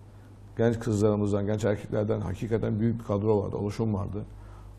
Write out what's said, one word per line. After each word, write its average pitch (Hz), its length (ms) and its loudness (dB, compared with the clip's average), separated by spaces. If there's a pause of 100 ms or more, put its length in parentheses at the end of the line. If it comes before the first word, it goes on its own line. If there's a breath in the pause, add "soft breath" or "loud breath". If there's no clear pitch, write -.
(580 loud breath)
Genç 113 220 4
kızlarımızdan, 104 640 2
genç 104 200 0
erkeklerden 107 560 0
hakikaten 110 580 0
büyük 113 200 2
bir - 60 -14
kadro 104 380 2
vardı, 98 120 -4
oluşum 104 380 -2
vardı. 98 320 -4 (540 loud breath)